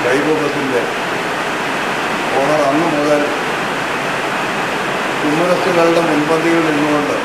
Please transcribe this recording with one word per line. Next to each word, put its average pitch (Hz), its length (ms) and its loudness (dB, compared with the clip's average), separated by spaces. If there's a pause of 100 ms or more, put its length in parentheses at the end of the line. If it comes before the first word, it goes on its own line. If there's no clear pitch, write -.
ഷൈബു 147 360 2
ബസിൻ്റെ 135 420 -2 (1600)
ഓണർ 147 320 2
അന്ന് 160 160 2 (100)
മുതൽ 147 260 2 (2000)
കുമ്മനസ്സുകളുടെ 170 880 2
മുൻപന്തിയിൽ 160 600 2
നിന്നുകൊണ്ട് 147 560 2